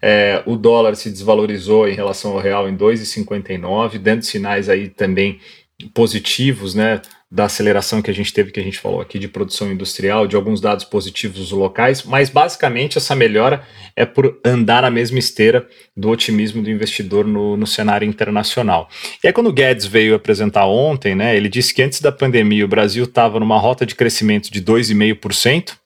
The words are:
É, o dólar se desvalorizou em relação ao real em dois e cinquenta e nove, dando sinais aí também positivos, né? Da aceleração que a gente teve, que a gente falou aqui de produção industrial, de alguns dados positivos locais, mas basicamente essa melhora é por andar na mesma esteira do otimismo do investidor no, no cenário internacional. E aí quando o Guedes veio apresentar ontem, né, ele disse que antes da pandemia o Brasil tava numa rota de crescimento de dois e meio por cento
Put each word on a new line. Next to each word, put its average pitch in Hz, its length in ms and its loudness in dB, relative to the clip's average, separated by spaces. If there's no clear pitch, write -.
É, 104 440 2
o 117 100 -2
dólar 113 400 4
se 107 140 -12
desvalorizou 104 760 2
em 98 80 -2
relação 101 380 -6
ao 95 60 -4
real 98 300 -2
em 95 60 -4
dois 110 260 2
e 107 60 -12
cinquenta 101 460 -8
e 92 40 -6
nove, 104 400 -4
dando 110 260 0
sinais 101 460 -4
aí 98 180 0
também 98 520 -2
positivos, 110 800 -2
né? 107 260 0
Da 104 120 0
aceleração 104 560 0
que 107 100 -4
a - 20 0
gente 101 200 -4
teve, 98 180 0
que - 80 -8
a 95 40 -6
gente 95 140 -8
falou 95 220 -6
aqui 87 180 -10
de 98 120 -10
produção 98 420 -8
industrial, 98 560 -2
de 98 80 -2
alguns 104 240 0
dados 101 240 -2
positivos 95 680 -6
locais, 117 520 0
mas 135 260 0
basicamente 147 680 0
essa 143 180 -2
melhora 120 480 2
é 117 100 2
por 135 380 0
andar 120 380 4
na 127 100 2
mesma 117 260 0
esteira 120 480 2
do 101 140 -2
otimismo 110 520 -2
do 107 80 -4
investidor 104 560 -2
no, 104 300 -2
no 107 100 -2
cenário 104 400 0
internacional. 104 840 -2
E - 40 4
aí 185 60 4
quando 233 140 2
o 185 60 0
Guedes 127 320 2
veio 110 280 4
apresentar 104 520 2
ontem, 117 500 0
né, 107 220 2
ele 104 100 0
disse 123 260 -2
que - 80 0
antes 135 200 -2
da 147 100 4
pandemia 110 540 2
o - 20 -2
Brasil 107 400 0
tava 113 320 2
numa 107 180 2
rota 123 280 2
de 107 100 -10
crescimento 107 560 0
de 104 80 -8
dois 110 300 2
e 110 40 0
meio 107 220 2
por 98 180 -8
cento 151 520 0